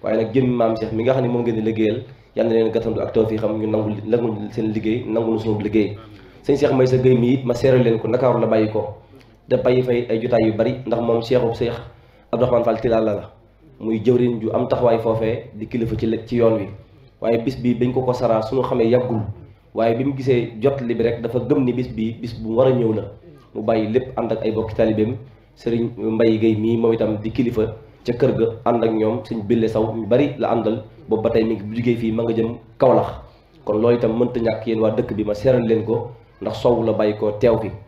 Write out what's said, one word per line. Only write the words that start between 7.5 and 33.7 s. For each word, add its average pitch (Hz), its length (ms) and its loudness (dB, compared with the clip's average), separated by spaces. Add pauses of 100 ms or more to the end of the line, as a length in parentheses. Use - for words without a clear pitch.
seeral 127 280 4
leen 113 160 2
ko, 107 100 -4
Ndakaaru 120 320 2
la 113 60 2
bàyyi 110 240 2
ko, - 260 -4 (520)
da 127 80 4
bàyyi 127 260 2
fay 120 280 0
ay 113 100 0
jotaay 113 260 2
yu 110 80 2
bari, 117 200 0 (120)
ndax 117 160 -2
moom 117 200 0
Cheikhub 120 320 0
Cheikh 120 200 -2 (580)
Abdourahmane 120 320 2
Fall 113 160 0
Tilala 113 340 0
la, - 160 -10 (480)
muy 110 240 -2
jëwriñ 120 380 2
ju 110 120 -4
am 123 160 0
taxawaay 120 300 2
foofee, 113 560 -2
di 107 140 -10
kilifa 110 280 -4
ci 113 100 -2
lë-, 110 200 -2
ci 120 100 -4
yoon 113 220 6
wi. 98 100 -6 (520)
Waaye 113 240 0
bis 127 120 -4
bi 123 180 0
bañ 123 180 0
ko 127 100 0
ko 123 100 0
saraa 113 300 0
suñu 131 200 -2
xamee 120 260 2
yàggul, 120 320 2 (540)
waaye 113 220 2
bi 131 80 -2
mu 143 120 -2
gisee 123 440 0
jot 135 200 0
li 117 140 -4
bi 110 80 -2
rek 117 200 0
dafa 120 180 -2
gëm 135 240 0
ni 120 80 0
bis 123 160 -4
bi 110 320 -4
bis 110 140 -10
bu 110 220 -6
war 131 120 4
a - 20 4
ñëw 117 240 2
la, 104 80 -4 (520)
mu 110 80 -8
bàyyi 110 300 0
lépp - 260 0
ànd 113 140 -2
ak 110 120 -4
ay 110 80 0
bokki 107 220 -4
taalibeem. 107 420 2 (400)
Sëriñ 117 420 -2
Mbaye 110 400 0
Gueye 110 180 2
mii 113 220 0
moom 113 160 2
itam 110 260 -2
di 110 100 -6
kilifa 117 440 -2 (320)
ca 120 60 -2
kër 120 200 0
ga, 113 140 0 (180)
ànd 117 200 0
ak 113 80 2
ñoom, 110 320 0
sëñ 113 220 -6
Bille 110 220 2
Saw 110 240 0
ñu 113 140 -6
bari 131 320 2
la 110 140 -2
àndal, 110 320 -2 (240)
boobu 104 140 0
ba - 80 0
tey 110 140 2
mi 113 120 -2
ngi 104 200 -10
jugee 120 200 0
fii 110 160 -2
ma 113 100 -2
nga 117 100 -2
jëm 113 220 -2 (240)
Kaolack. 123 320 4 (540)
Kon 107 160 0